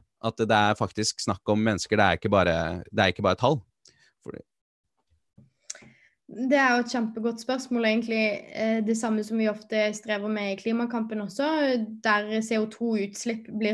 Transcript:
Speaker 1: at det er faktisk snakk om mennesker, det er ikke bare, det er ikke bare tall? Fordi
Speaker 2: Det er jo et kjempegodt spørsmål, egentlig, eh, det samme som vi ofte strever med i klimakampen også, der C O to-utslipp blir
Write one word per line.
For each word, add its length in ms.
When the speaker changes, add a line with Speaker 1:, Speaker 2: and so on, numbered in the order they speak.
Speaker 1:
at 140
det 140
er 280
faktisk 480
snakk 220
om 100
mennesker, 380
det 100
er 120
ikke 120
bare, 640
det 100
er 100
ikke 140
bare 100
tall? 260
Fordi 160
Speaker 2:
Det 320
er 140
jo 80
et 100
kjempegodt 480
spørsmål, 480
egentlig, 360
eh, 320
det 160
samme 240
som 160
vi 80
ofte 380
strever 320
med 240
i 80
klimakampen 640
også, 220
der 380
C 160
O 80
to-utslipp 800
blir 260